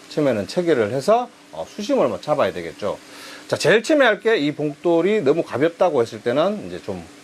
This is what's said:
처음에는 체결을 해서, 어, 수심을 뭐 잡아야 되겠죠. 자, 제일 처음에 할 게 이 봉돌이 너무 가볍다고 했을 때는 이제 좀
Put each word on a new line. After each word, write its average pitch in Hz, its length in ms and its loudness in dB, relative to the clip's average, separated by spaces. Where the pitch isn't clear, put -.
처음에는 123 380 0
체결을 139 440 0
해서, 220 380 0
어, 160 220 -10
수심을 208 340 0
뭐 98 120 -6
잡아야 131 320 0
되겠죠. 82 460 -6
자, 117 80 -2
제일 190 260 4
처음에 294 220 4
할 208 160 2
게 226 160 2
이 147 180 0
봉돌이 170 680 0
너무 151 200 2
가볍다고 151 600 0
했을 110 200 -6
때는 151 440 -2
이제 87 160 -10
좀 92 200 -8